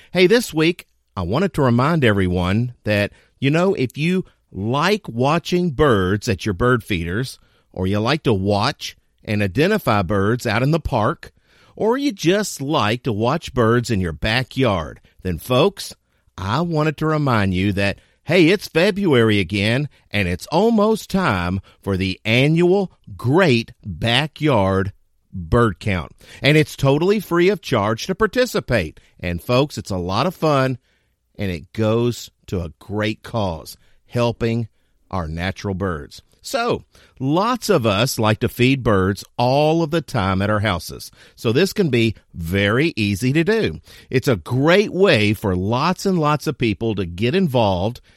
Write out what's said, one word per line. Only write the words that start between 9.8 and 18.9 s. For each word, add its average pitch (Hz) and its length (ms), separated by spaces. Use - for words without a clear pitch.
birds 104 440
out 113 160
in 143 100
the 165 80
park, 123 520
or 226 220
you 285 160
just 196 480
like 131 440
to 110 100
watch 117 400
birds 120 360
in 101 100
your 85 120
backyard, 110 880
then, 90 160
folks, 147 560
I 101 240
wanted 156 380
to 156 80
remind 123 480
you 95 200
that, 98 240
hey, 160 240
it's 208 180
February 160 720